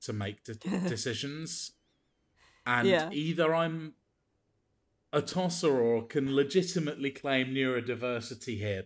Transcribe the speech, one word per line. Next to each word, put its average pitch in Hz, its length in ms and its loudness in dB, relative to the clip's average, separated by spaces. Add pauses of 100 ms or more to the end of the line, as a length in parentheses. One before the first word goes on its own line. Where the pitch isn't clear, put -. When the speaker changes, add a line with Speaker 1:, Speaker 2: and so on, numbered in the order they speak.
Speaker 1:
to 123 100 -6
make 107 320 -4
de-, 117 100 -10
Speaker 2:
<laughs> 185 340 -2
Speaker 1:
decisions. 139 840 -4 (920)
And 123 220 4
Speaker 2:
Yeah. 170 260 4
Speaker 1:
either 160 420 2
I'm 165 400 -2 (1200)
a 147 60 4
tosser 170 580 2
or 117 280 2
can 135 280 -2
legitimately 147 760 0
claim 135 380 0
neurodiversity 123 1080 -2
here, 98 300 -2